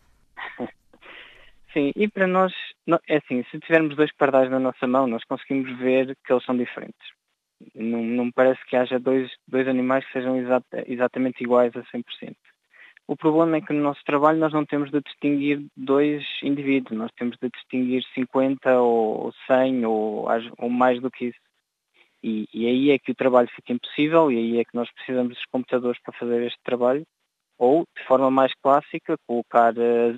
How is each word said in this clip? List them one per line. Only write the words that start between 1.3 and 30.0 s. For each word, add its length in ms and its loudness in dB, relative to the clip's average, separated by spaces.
Sim, 220 0
e 120 2
para 180 -2
nós, 260 2
no-, 220 2
é 80 2
assim, 340 -4
se 80 -12
tivermos 380 0
dois 200 2
pardais 320 4
na 120 0
nossa 260 -2
mão, 220 2
nós 160 -4
conseguimos 540 -6
ver 460 0
que 80 -2
eles 120 2
são 120 -2
diferentes. 500 -8
Não, 280 -4
não 240 -2
me 60 -6
parece 340 2
que 100 -2
haja 220 0
dois, 320 0
dois 200 -2
animais 400 0
que 60 -18
sejam 240 -4
exata-, 500 -2
exatamente 560 -4
iguais 340 2
a 140 -12
cem 100 -8
por 140 -14
cento. 240 -18
O 100 -6
problema 400 2
é 40 -2
que 120 -8
no 100 0
nosso 220 -2
trabalho 340 2
nós 140 0
não 120 0
temos 260 -4
de 100 -2
distinguir 640 -2
dois 480 0
indivíduos, 540 -2
nós 220 -6
temos 240 -4
de 80 -4
distinguir 520 -4
cinquenta 640 0
ou, 440 2
ou 80 -8
cem 380 2
ou, 440 -2
às, 160 -2
ou 140 -6
mais 320 2
do 80 -4
que 160 -8
isso. 140 -10
E, 320 -6
e 120 -4
aí 260 2
é 60 2
que 120 -6
o 40 -2
trabalho 400 4
fica 180 -10
impossível 600 2
e 60 0
aí 220 0
é 40 0
que 100 -14
nós 180 -4
precisamos 420 -4
dos 120 -14
computadores 560 -2
para 160 -14
fazer 280 -2
este 180 -10
trabalho. 400 0
Ou, 280 4
de 100 -16
forma 260 4
mais 280 4
clássica, 560 0
colocar, 500 2
eh, 400 2